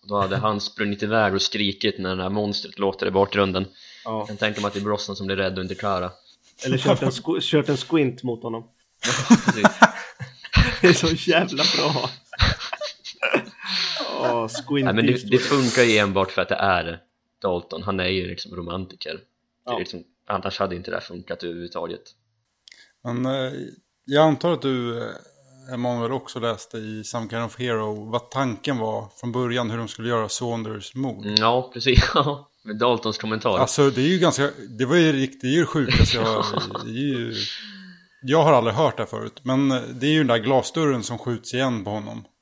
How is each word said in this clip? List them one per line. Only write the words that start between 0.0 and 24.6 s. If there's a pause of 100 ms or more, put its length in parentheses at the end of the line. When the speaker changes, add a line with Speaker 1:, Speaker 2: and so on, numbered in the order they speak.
Speaker 1:
Då
hade
han
sprungit
iväg
och
skrikit
när
det
här
monstret
låter
i
bakgrunden. (380)
Speaker 2:
Ja.
Speaker 1:
Jag
tänker
mig
att
det
är
Brosnan
som
blir
rädd
och
inte
klarar. (560)
Speaker 2:
Eller
kört
en
squ-,
kört
en
squint
mot
honom. (200)
Speaker 1:
<laughs>
Precis.
Speaker 2:
<laughs>
Det
är
så
jävla (140)
bra. (2000)
Ja,
squint
Speaker 1:
Nej,
men
det,
Speaker 2:
är
Speaker 1:
det
funkar
ju
enbart
för
att
det
är (440)
Dalton.
Han
är
ju
liksom
romantiker.
Det
är
Speaker 2:
Ja.
Speaker 1:
liksom, (240)
annars
hade
inte
det
här
funkat
överhuvudtaget. (1040)
Speaker 3:
Men,
eh, (520)
jag
antar
att